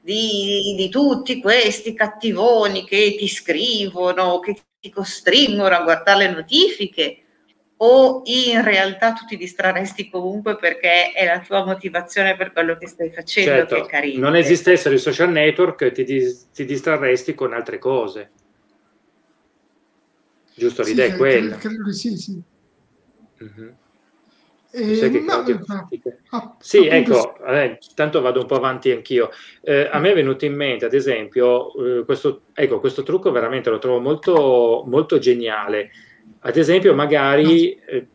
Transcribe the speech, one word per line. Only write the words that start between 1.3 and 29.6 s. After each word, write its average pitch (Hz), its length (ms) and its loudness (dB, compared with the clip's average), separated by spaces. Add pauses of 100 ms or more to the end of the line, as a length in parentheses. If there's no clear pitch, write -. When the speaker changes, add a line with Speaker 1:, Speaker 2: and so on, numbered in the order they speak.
Speaker 1:
questi 220 540 0
cattivoni 208 880 0
che 202 340 2
ti 208 100 -4
scrivono, 180 1120 -2
che 196 160 -6 (240)
ti 202 100 -20
costringono 202 840 0
a 170 80 2
guardare 190 440 2
le 180 80 -2
notifiche, 175 840 -2 (580)
o 262 500 4
in 240 360 0
realtà 196 500 0
tu 226 140 -12
ti 208 100 -12
distrarresti 185 720 -6
comunque 202 480 -6
perché 170 560 0
è 190 140 -2
la 175 140 0
tua 190 240 -2
motivazione 190 720 -4
per 185 160 -6
quello 165 260 -2
che 175 80 -16
stai 165 240 -10
facendo 175 400 -2
Speaker 2:
Certo, 127 240 2
Speaker 1:
che - 80 0
è - 40 -10
carente. 143 320 -4
Speaker 2:
non 147 180 2
esistessero 170 580 4
i 127 40 4
social 160 320 0
network, 156 640 2
ti 131 120 -4
dis-, 127 480 -4
ti 143 120 -8
distrarresti 135 680 -2
con 123 180 -4
altre 117 260 -8
cose. 107 520 -4 (2250)
Giusto, 117 300 -4
Speaker 3:
Sì, 107 60 -4
Speaker 2:
l'idea 131 160 2
è - 40 2
Speaker 3:
cre-, 185 80 -6
Speaker 2:
quella. 113 380 2
Speaker 3:
cre-, 220 120 -10
credo 220 160 -8
di 196 80 -6
sì, 220 240 -6
sì. 175 240 -12 (1000)
Speaker 2:
Mhm. 110 360 -20 (1000)
Speaker 3:
Eh, 214 200 0
Speaker 2:
Sai 226 140 2
che 269 100 2
Speaker 3:
no, 302 60 -6
Speaker 2:
Claudio 240 400 -2
Speaker 3:
no, 190 220 -10
Speaker 2:
dice - 320 -12 (100)
Speaker 3:
app-, - 300 -10
Speaker 2:
Sì, - 180 2 (100)
Speaker 3:
appunto - 60 2
Speaker 2:
ecco, - 420 2 (100)
Speaker 3:
sì. 127 60 -2
Speaker 2:
eh, 131 260 0 (160)
tanto 151 260 0
vado 127 200 0
un 117 60 -6
po' 135 100 -2
avanti 127 360 -2
anch'io. 117 380 -2 (320)